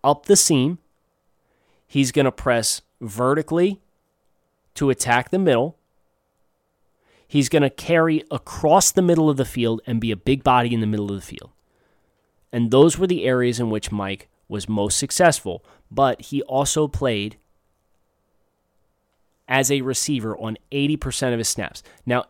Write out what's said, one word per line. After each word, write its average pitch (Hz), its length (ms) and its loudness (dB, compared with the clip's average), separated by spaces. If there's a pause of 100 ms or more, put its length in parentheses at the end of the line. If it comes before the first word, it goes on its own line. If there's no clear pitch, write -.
up 143 240 0
the 202 100 6
seam. 151 420 2 (1080)
He's 135 240 0
gonna 135 220 2
press - 500 -2 (180)
vertically 151 800 -2 (920)
to 139 160 0
attack 123 400 0
the 185 80 0
middle. 151 400 0 (1500)
He's 143 220 0
gonna 151 220 2
carry 165 600 0
across 160 600 2
the 185 120 2
middle 160 280 4
of 139 60 0
the 131 80 0
field 113 420 -2
and 113 140 -2
be 113 100 -2
a 104 60 -2
big 131 260 -2
body 120 320 2
in 113 60 0
the 110 60 0
middle 104 240 -2
of 101 60 -6
the 90 100 -14
field. - 240 -18 (1000)
And 117 180 0
those 143 280 6
were 185 80 0
the 180 180 -2
areas 123 360 0
in 117 100 -2
which 107 220 -6
Mike 98 360 -8 (200)
was 98 200 -8
most 104 300 -2
successful. 139 680 0 (260)
But 131 300 0
he 139 220 -6
also 143 460 -2
played 110 480 -4 (2000)
as 131 220 2
a 139 100 0
receiver 127 580 -4
on 110 180 -8 (140)
eighty 143 260 0
percent 131 360 -4
of 117 60 -2
his 110 100 -4
snaps. - 340 -8 (240)
Now, 123 240 0